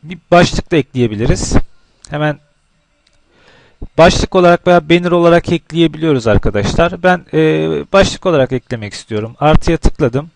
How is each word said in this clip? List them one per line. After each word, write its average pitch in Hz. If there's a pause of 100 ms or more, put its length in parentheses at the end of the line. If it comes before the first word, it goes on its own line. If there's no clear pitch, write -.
bir 165 (140)
başlık -
da 175
ekleyebiliriz. 120 (540)
Hemen 151 (1600)
başlık -
olarak 175
veya 175
banner 175
olarak 170
ekleyebiliyoruz 156
arkadaşlar. 110
Ben, 180
e, 156 (540)
başlık 196
olarak 151
eklemek 113
istiyorum. 113
Artıya 165
tıkladım. 143